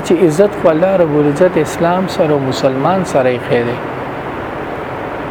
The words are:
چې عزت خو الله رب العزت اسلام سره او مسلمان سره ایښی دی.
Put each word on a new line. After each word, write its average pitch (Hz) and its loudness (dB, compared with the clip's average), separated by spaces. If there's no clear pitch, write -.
چې 196 4
عزت 175 4
خو 170 4
الله 165 2
رب 156 2
العزت 147 2
اسلام 175 0
سره 160 2
او 143 0
مسلمان 139 0
سره 131 2
ایښی 120 0
دی. 120 -4